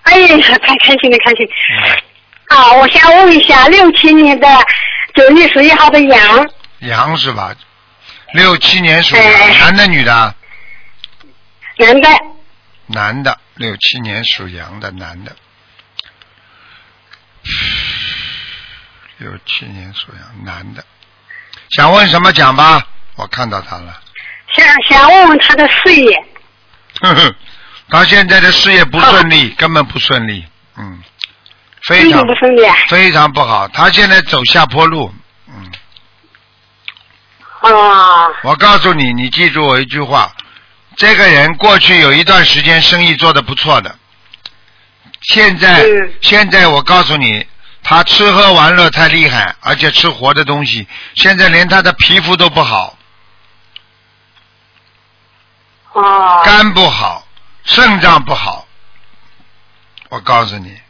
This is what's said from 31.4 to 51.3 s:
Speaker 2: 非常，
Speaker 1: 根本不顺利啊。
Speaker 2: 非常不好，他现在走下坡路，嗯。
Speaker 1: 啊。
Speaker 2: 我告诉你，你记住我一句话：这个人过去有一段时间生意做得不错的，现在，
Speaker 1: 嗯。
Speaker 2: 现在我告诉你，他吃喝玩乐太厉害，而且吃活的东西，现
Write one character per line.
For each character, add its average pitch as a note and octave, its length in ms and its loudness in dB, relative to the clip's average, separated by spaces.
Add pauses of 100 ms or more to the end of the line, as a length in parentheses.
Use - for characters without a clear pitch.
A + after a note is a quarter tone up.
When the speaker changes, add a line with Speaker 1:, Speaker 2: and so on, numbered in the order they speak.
Speaker 2:
非 F#3 240 2
常， - 0 -
Speaker 1:
根 D4 80 2
本 B3 80 0
不 A#3+ 80 -2
顺 B3+ 220 0
利 A3+ 80 4
啊。 F#3+ 100 2 (140)
Speaker 2:
非 F#3 240 0
常 D3+ 200 0
不 D3 80 -4
好， G#2+ 280 -2
他 E3 220 0
现 G3+ 200 0
在 F#3+ 120 4
走 C3 220 -4
下 D#3+ 220 0
坡 D3 200 0
路， C#3+ 280 -4 (340)
嗯。 F#2 240 -20 (1900)
Speaker 1:
啊。 G3 680 2 (140)
Speaker 2:
我 D3 140 -2
告 G3+ 220 2
诉 F#3 140 0
你， C3+ 200 -2
你 B2 180 -6
记 - 200 -2
住 D3+ 140 -4
我 C3 140 0
一 C3+ 60 -4
句 C#3 160 -10
话： B2+ 320 -4 (640)
这 G#3+ 180 2
个 G3 140 2
人 D#3 280 2
过 G3+ 220 2
去 F3 220 2
有 C#3+ 120 2
一 D#3+ 120 0
段 F3+ 200 2
时 D3 160 0
间 D#3+ 220 0
生 F3 220 0
意 E3 100 0
做 D#3+ 180 0
得 C#3+ 80 0
不 B2 140 -10
错 D3 260 -2
的， - 140 -14 (1300)
现 G#3 360 0
在， E3+ 260 2
Speaker 1:
嗯。 G3+ 380 0
Speaker 2:
现 G#3 300 0
在 F#3 160 2
我 C#3+ 160 0
告 F3+ 220 0
诉 E3 120 -4
你， A2 300 -4 (380)
他 E3 180 2
吃 G3+ 300 0
喝 G3 200 2
玩 E3 220 2
乐 E3+ 160 2
太 D#3+ 160 -2
厉 D#3 220 0
害， A2 320 -4
而 C#3 160 -4
且 D3+ 160 -4
吃 - 160 -2
活 C3+ 260 -4
的 D3+ 100 -2
东 C#3+ 220 -6
西， A2+ 220 -8 (260)
现 F#3+ 240 0